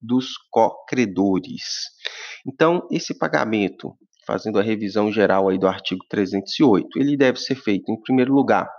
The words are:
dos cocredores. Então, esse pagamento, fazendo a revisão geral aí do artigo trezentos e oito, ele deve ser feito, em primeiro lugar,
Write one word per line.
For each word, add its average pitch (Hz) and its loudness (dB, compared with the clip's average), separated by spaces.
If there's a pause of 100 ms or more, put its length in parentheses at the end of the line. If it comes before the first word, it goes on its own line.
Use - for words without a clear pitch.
dos 127 -2 (180)
cocredores. 98 -2 (600)
Então, 165 0
esse - -4
pagamento, 113 -2 (320)
fazendo 107 -2
a 98 2
revisão 107 -2
geral 98 4
aí 95 2
do 95 2
artigo 92 -4
trezentos 98 -2
e 151 6
oito, 104 4
ele 143 0
deve 131 2
ser - -6
feito, 104 -2
em 110 -6
primeiro 131 2
lugar, 113 2 (100)